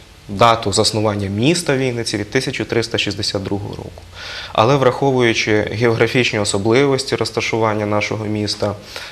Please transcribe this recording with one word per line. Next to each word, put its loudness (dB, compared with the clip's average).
дату 2
заснування 0
міста 0
Вінниці -2
від -4
тисяча -2
триста -2
шістдесят -4
другого -6
року. -14
Але 4
враховуючи 2
географічні 2
особливості 2
розташування -2
нашого -2
міста, -2